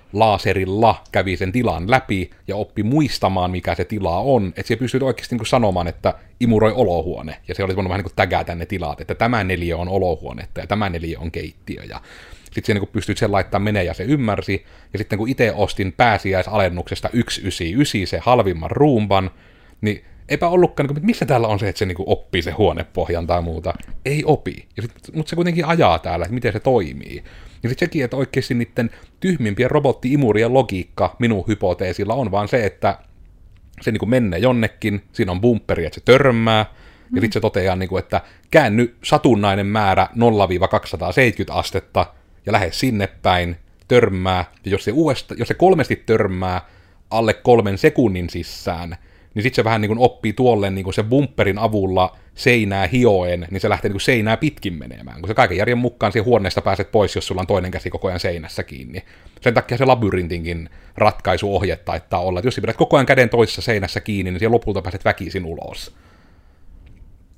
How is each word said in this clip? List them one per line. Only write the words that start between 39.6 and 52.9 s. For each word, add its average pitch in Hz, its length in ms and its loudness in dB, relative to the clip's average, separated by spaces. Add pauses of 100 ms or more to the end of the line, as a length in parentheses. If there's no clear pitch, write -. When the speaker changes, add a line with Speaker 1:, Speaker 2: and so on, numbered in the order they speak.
Speaker 1:
määrä 98 480 2
nolla 113 340 4
viiva 90 200 0
kaksisataaseitsemänkymmentä 101 920 0
astetta, - 460 -2 (400)
ja 101 60 0
lähde 95 200 0
sinne 107 340 0 (160)
päin, 87 340 0 (320)
törmää, 92 560 2 (200)
ja 98 60 -6
jos 95 140 -2
se 104 80 -2
uudesta-, 147 460 -2
jos 117 100 -2
se - 60 -2
kolmesti 170 520 4
törmää 92 540 0 (500)
alle 113 240 2
kolmen 107 440 4
sekunnin 101 520 2
sisään, 85 640 -8 (380)
niin 107 80 -2
sit 131 120 0
se 120 100 2
vähän 110 160 2
niinku 110 240 2
oppii 117 280 0
tuolle 107 380 2
niinku 95 220 -4
sen 107 120 0
bumperin 110 540 2
avulla 95 580 2 (180)
seinää 101 520 2
hioen, 90 640 2